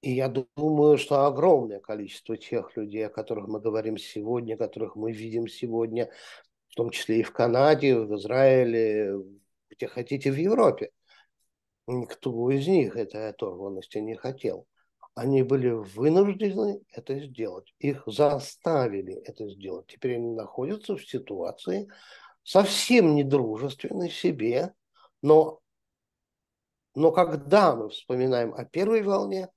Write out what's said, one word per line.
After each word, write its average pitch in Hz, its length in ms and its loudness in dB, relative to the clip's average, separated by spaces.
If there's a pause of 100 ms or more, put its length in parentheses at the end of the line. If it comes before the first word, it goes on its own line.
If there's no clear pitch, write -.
И 131 100 -4
я 131 160 0
думаю, 147 680 4
что 143 280 2
огромное 131 540 2
количество 104 560 -10
тех - 400 -8
людей, 107 320 -6
о - 20 -10
которых 107 380 -8
мы 107 100 -6
говорим 107 400 -4
сегодня, 113 580 -6
которых 107 380 -6
мы 107 160 -6
видим 113 380 -6
сегодня, 117 640 -4 (560)
в - 80 -20
том 117 140 -2
числе 113 300 -2
и - 40 2
в - 80 -8
Канаде, 131 680 4
в 107 160 -4
Израиле, 113 1000 2 (540)
где - 180 -10
хотите, 135 420 -4
в 135 60 -2
Европе, 190 560 2 (960)
никто 123 640 -4
из 139 180 0
них 151 260 2
этой 107 360 -6
оторванности 98 680 -8
не 107 160 -8
хотел. 127 540 -8 (460)
Они 131 280 2
были 131 280 2
вынуждены 190 1080 0 (120)
это - 260 -10
сделать. 113 640 -10
Их 139 260 -4
заставили 123 1080 0
это - 340 -14
сделать. 95 400 -14
Теперь - 260 -6
они 117 180 -6
находятся 139 640 -8
в - 80 -16
ситуации 185 840 -8 (560)
совсем 196 720 4
недружественной 135 960 -2
себе, 131 640 -2 (480)
но, 156 360 6 (1400)
но 151 160 4
когда 160 640 4
мы 110 140 -6
вспоминаем 127 680 -2
о 123 100 -10
первой 214 380 0
волне 196 540 -2